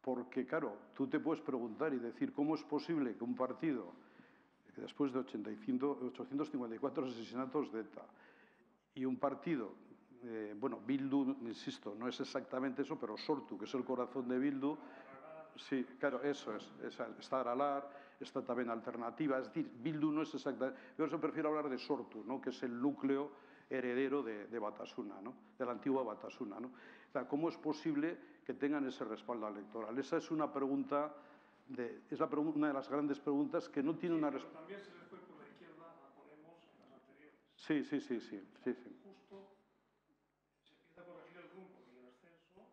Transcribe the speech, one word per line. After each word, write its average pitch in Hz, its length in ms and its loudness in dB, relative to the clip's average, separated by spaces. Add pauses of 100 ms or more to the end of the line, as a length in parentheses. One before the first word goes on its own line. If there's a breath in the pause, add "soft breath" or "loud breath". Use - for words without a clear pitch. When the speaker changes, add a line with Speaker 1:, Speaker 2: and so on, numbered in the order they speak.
Speaker 1:
Porque, 123 440 0
claro, 139 300 0 (180)
tú 135 140 2
te 151 120 2
puedes 151 220 2
preguntar 123 520 0
y 123 60 2
decir, 120 340 0
¿cómo 151 220 6
es 151 80 -4
posible 143 520 2
que - 80 -2
un 123 120 2
partido, 127 580 2 (800 loud breath)
que 110 80 -8
después 127 320 2
de 131 60 4
ochenta 110 320 -2
y 107 60 -4
cinco, 131 440 2
ochocientos 135 480 -2
cincuenta 120 260 -2
y 107 40 -8
cuatro 139 260 2
asesinatos 123 680 -2
de 110 100 -2
eta, - 240 -10 (920 loud breath)
y 131 100 0
un 127 120 2
partido, 135 560 0 (500)
eh, 110 340 -4
bueno, 113 280 -2
Bildu, 135 560 4
insisto, 113 560 -6
no 123 100 -2
es 110 120 -2
exactamente 131 600 -2
eso, 143 180 -2
pero 110 180 -4
Sortu, 127 400 -2
que 104 80 -6
es - 80 -6
el 123 120 0
corazón 123 420 0
de 127 120 4
Bildu, 143 380 2 (760 loud breath)
sí, 127 300 0 (140)
claro, 127 240 2
eso 139 320 0
es, - 140 -8 (140)
es, - 160 -6 (200)
está 131 220 0
Aralar, 139 680 0 (100)
está 131 240 -4
también 120 260 0
Alternativa, 120 680 0
es 123 100 -2
decir, 139 220 -2 (120)
Bildu 151 300 2
no 151 120 2
es 147 100 -4
exactamente, 131 460 0 (180 loud breath)
yo 156 100 4
se 156 100 0
prefiero 151 320 2
hablar 151 200 2
de 127 80 0
Sortu, 120 480 -2
¿no? 131 160 -2
Que 131 80 0
es 127 140 -4
el 120 180 -2
núcleo 139 500 4 (380 loud breath)
heredero 131 540 4
de, 104 240 -4
de 117 120 -2
Batasuna, 104 600 -4
¿no? 123 120 -8 (240 loud breath)
De 127 80 0
la 120 80 0
antigua 131 300 4
Batasuna, 107 560 -4
¿no? 123 100 -4
O - 420 -18
sea, 123 160 -2
¿cómo 156 220 2
es - 80 -4
posible 151 600 2 (260 loud breath)
que 127 120 -4
tengan 143 320 2
ese 123 180 -2
respaldo 107 420 -2
electoral? 107 500 -4
Esa 139 200 2
es 156 140 0
una 151 200 4
pregunta, 139 640 4 (540 loud breath)
de, 120 420 -4
es 135 100 -2
la 160 100 4
pregun-, 151 260 2
una 151 120 6
de 143 60 4
las 131 160 -2
grandes 143 300 2
preguntas 147 500 2
que 143 140 2
no 160 120 4
tiene 165 200 2
Speaker 2:
Sí, 160 40 4
Speaker 1:
una 147 120 4
Speaker 2:
pero 131 120 -4
Speaker 1:
resp- - 100 -14
Speaker 2:
también 202 280 -12
se - 100 -16
les - 160 -18
fue 180 120 -16
por 156 180 -18
la 147 100 -16
izquierda 165 380 -20
a - 320 -20
Podemos 151 480 -20
en - 160 -20
las - 100 -20
anteriores. - 460 -20 (180)
Speaker 1:
Sí, 147 300 2
sí, 143 160 0
sí, 117 180 -2
sí, 104 220 -8 (220)
sí, 123 100 2
sí. - 160 -8 (160)
Speaker 2:
Justo 196 480 -18 (1120)
se - 80 -20
empieza 170 280 -20
a 175 40 -18
corregir 170 320 -18
el 160 160 -18
rumbo 185 240 -18 (160)
y - 80 -20
el 247 80 -20
ascenso 180 640 -20